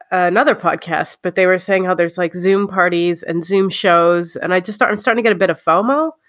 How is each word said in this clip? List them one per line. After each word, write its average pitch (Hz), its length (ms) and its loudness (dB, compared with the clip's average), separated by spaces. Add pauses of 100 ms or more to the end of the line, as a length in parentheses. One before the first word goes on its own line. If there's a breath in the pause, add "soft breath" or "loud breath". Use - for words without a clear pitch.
(100)
another 185 460 2
podcast, 160 680 -4
but 175 140 -4
they 185 100 2
were 185 120 4
saying 190 260 -2
how 185 100 0
there's, 170 240 -2
like, 175 160 -4
Zoom 196 320 0
parties 175 560 0
and 170 220 -4
Zoom 190 240 0
shows. 175 680 2
And 175 160 -6
I 185 80 2
just 208 160 -8
start, 226 140 0
I'm 208 60 -2
starting 226 260 0
to 226 60 2
get 202 80 2
a - 20 -4
bit 185 120 2
of 160 120 -6
fomo 262 500 0 (160 soft breath)